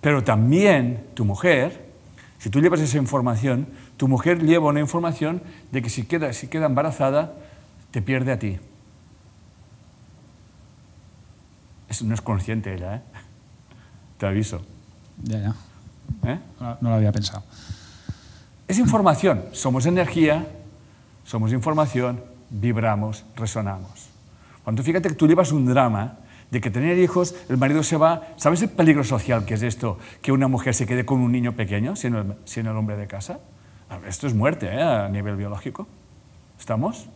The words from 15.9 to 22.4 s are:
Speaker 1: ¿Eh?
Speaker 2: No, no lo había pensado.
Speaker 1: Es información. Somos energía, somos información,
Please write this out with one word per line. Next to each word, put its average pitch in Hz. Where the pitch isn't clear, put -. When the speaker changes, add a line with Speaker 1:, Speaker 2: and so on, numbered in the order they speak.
Speaker 1:
¿Eh? 151
Speaker 2:
No, 120
no 120
lo 113
había 107
pensado. 101
Speaker 1:
Es 190
información. 185
Somos 127
energía, 160
somos 110
información, 123